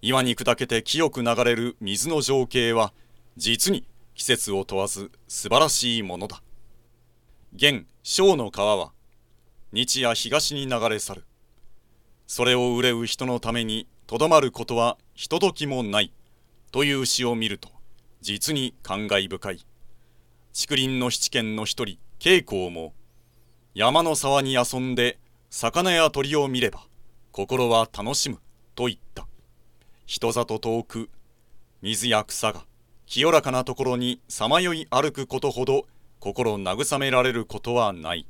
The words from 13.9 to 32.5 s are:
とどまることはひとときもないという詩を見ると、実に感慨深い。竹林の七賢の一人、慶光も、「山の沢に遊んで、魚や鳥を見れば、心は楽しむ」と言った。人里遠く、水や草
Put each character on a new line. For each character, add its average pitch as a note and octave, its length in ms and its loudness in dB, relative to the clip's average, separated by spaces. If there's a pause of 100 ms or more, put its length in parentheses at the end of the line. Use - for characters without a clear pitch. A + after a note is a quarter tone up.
と A2+ 120 -4
ど D3+ 100 4
ま D#3+ 120 8
る C3+ 100 0
こ A#2+ 140 -8
と A#2+ 120 -4
は A#2 220 2 (160)
ひ - 140 -12
と D#3+ 100 0
と F#3 140 2
き D3+ 140 -6
も C3 160 -2
な G#2 180 0
い F#2+ 120 -2 (600)
と C3+ 120 2
い C#3+ 100 2
う C3 120 -2
詩 - 180 -2
を A#2+ 100 2
見 A2+ 140 -2
る G2+ 100 -6
と、 - 120 -20 (500)
実 G#2 340 -4
に C3 280 -4
感 G2+ 240 -6
慨 G2 220 0
深 F#2+ 240 -8
い。 E2 120 -12 (920)
竹 - 180 -2
林 C3 220 0
の B2 120 0
七 - 200 -2
賢 A2 260 -2
の A2 80 -4
一 A2 200 -4
人、 - 140 -12 (200)
慶 F3+ 200 6
光 F#2+ 320 -2
も、 D#2+ 240 -10 (800)
「山 B2+ 280 4
の E3 120 2
沢 C#3 280 2
に C3+ 120 -2
遊 B2+ 260 0
ん B2+ 140 -2
で、 A#2+ 240 0 (320)
魚 E3+ 420 0
や E3 180 6
鳥 C#3 240 -2
を C#3+ 140 2
見 B2+ 120 -2
れ A#2 100 2
ば、 - 160 -16 (440)
心 B2 380 0
は A2+ 240 4
楽 G#2+ 220 -6
し - 140 -2
む」 A2+ 120 -10 (340)
と B2 120 -4
言 A2 100 -2
っ - 20 -20 (160)
た。 - 120 -12 (800)
人 - 260 -2
里 A2+ 260 -2
遠 A2+ 240 -2
く、 - 280 -10 (720)
水 A2 260 -2
や G#2+ 160 4
草 - 280 -2